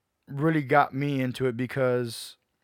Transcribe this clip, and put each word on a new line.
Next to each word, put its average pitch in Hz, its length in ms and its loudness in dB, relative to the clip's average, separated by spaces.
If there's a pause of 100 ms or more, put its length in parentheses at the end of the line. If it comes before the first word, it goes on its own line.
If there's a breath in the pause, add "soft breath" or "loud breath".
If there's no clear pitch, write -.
(280)
really 151 360 0
got 143 280 4
me 139 300 -2
into 127 240 -2
it 123 100 0
because 123 800 -2 (280)